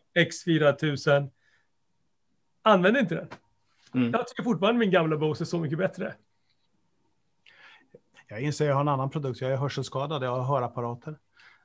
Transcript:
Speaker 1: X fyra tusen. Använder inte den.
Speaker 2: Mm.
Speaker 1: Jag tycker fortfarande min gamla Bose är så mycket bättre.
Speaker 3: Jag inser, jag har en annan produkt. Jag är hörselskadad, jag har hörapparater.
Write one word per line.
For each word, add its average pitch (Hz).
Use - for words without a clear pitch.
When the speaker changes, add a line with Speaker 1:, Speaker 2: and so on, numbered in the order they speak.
Speaker 1:
X 170
fyra 151
tusen. 143
Använder 214
inte 170
den. -
Speaker 2:
Mm. 123
Speaker 1:
Jag -
tycker -
fortfarande 214
min 220
gamla 160
Bose 156
är -
så 170
mycket 156
bättre. 190
Speaker 3:
Jag 110
inser, 151
jag 139
har 139
en 147
annan 139
produkt. 135
Jag 131
är 135
hörselskadad, 135
jag 123
har 127
hörapparater. 123